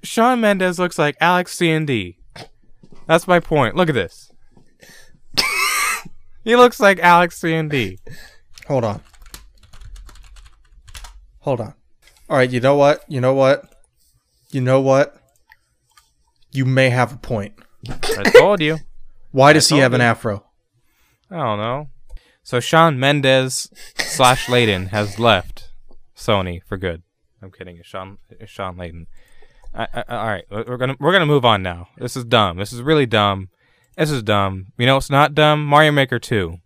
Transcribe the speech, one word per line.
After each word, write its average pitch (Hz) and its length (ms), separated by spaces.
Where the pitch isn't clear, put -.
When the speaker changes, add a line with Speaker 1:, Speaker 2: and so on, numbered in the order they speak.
Speaker 1:
Shawn 240 360
Mendes 190 400
looks 180 180
like 147 220
Alex 180 360
C 170 160
and 156 140
D. 104 320
That's 165 220
my 180 140
point. 131 340
Look 175 140
at 143 60
this. - 360
<laughs> - 60
He 220 100
looks 247 240
like 190 200
Alex 175 420
C 165 120
and 160 160
D. 110 300
Speaker 2:
Hold 127 180
on. 104 160
Hold 127 220
on. 104 120
All 151 80
right, 127 120
you 123 120
know 135 140
what? 143 340
You 139 120
know 131 120
what? 135 360
You 135 100
know 131 180
what? 135 420
You 135 140
may 131 240
have 120 240
a 127 40
point. 107 360
Speaker 1:
I - 360
told 196 260
you. 151 180
Speaker 2:
Why 135 180
Speaker 1:
I 151 40
Speaker 2:
does 151 160
he 156 60
Speaker 1:
told 139 80
Speaker 2:
have 123 100
an 123 80
Speaker 1:
you. 120 60
Speaker 2:
afro? 110 380
Speaker 1:
I 180 60
don't 113 220
know. 127 280
So 123 160
Shawn 160 400
Mendes 131 680
slash 131 500
Layden 110 420
has 104 300
left 110 500
Sony 92 460
for 101 140
good. 87 260
I'm 95 100
kidding. 90 260
It's 85 100
Shawn, 95 300
it's 110 220
Shawn 92 260
Layden. 85 280
I, 113 200
I, 120 140
I, 120 100
all 110 100
right, 98 220
we're 113 280
gonna, 127 220
we're 151 120
gonna 185 160
move 143 180
on 107 160
now. 87 360
This 123 200
is 123 80
dumb. 107 320
This 104 160
is 120 80
really 147 240
dumb. 101 440
This 160 140
is 135 140
dumb. 98 440
You 120 100
know, 135 100
it's - 140
not 143 240
dumb. 151 300
Mario 147 260
Maker 135 280
two. 87 460